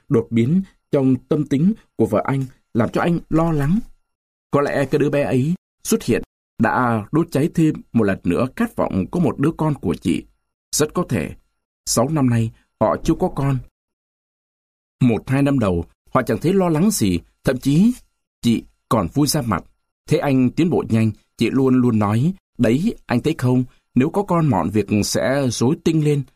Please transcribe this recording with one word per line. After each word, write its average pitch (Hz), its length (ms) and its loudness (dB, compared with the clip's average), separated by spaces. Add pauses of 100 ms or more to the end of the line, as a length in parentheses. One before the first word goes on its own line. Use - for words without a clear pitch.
đột 123 220 0
biến 123 320 0 (280)
trong 131 260 2
tâm 147 300 -4
tính 170 280 0 (220)
của 113 100 2
vợ 101 180 0
anh 135 200 -4 (300)
làm 113 160 0
cho - 100 -4
anh 165 180 0 (120)
lo 165 220 0
lắng. 151 260 0 (720)
Có 139 100 2
lẽ 139 300 0
cái 151 80 0
đứa 143 120 2
bé 143 120 0
ấy 131 320 0 (280)
xuất 220 200 -2
hiện - 200 0 (400)
đã 113 500 0
đốt 160 180 0
cháy 143 240 0
thêm 156 200 2 (180)
một 113 120 2
lần - 200 0
nữa 90 220 0 (100)
khát 226 200 -4
vọng - 340 -2
có 180 100 -2
một 131 180 0
đứa 143 180 0
con 156 180 -2
của - 200 -4
chị. - 300 -4 (520)
Rất 151 180 -2
có 180 140 -2
thể, 87 260 -4 (520)
sáu 117 220 0
năm 143 220 2
nay 113 200 0 (300)
họ 95 240 2
chưa 165 100 2
có 175 140 -2
con. 139 300 -2 (1400)
Một 117 300 0
hai 143 120 2
năm 139 160 2
đầu, 92 260 0 (260)
họ 131 120 0
chẳng 113 160 -2
thấy 156 140 0
lo 190 160 2
lắng 165 220 2
gì, 92 300 0 (240)
thậm 131 140 0
chí 165 340 4 (480)
chị 117 240 0 (240)
còn 101 260 0
vui 147 120 2
ra 147 160 -2
mặt. 107 220 -4 (440)
Thế 151 100 2
anh 131 320 2
tiến 170 200 0
bộ 127 180 0
nhanh, 110 220 2 (260)
chị 113 140 0
luôn 131 240 2
luôn 123 240 2
nói: 110 360 0 (240)
"Đấy, 131 360 2 (120)
anh 240 140 0
thấy - 180 -2
không, 127 260 0 (300)
nếu 123 160 2
có 202 120 -2
con 170 240 0
mọi 92 220 0
việc 101 180 0 (180)
sẽ 131 460 -2
rối 127 340 0
tinh 156 200 2
lên, 147 180 0 (140)